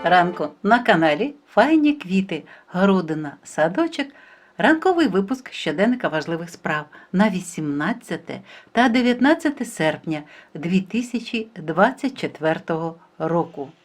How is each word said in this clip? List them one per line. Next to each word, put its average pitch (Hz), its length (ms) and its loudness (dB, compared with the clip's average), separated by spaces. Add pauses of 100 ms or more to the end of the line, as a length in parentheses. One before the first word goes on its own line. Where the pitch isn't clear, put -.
ранку 175 440 4 (140)
на 220 160 4
каналі 180 560 2 (140)
Файні 294 440 4
квіти, 190 500 -2 (240)
городина, 170 800 0
садочок. 277 640 -2 (520)
Ранковий 320 480 2
випуск 196 460 -2
щоденника 185 560 0
важливих 160 420 -4
справ 151 340 -6 (280)
на 208 180 4
вісімнадцяте 156 1080 -6 (320)
та 247 160 4
дев'ятнадцяте 254 760 2
серпня 156 580 -4 (320)
дві 175 260 0
тисячі 233 760 -6
двадцять 190 640 0
четвертого 160 760 -4 (220)
року. 160 500 -2 (160)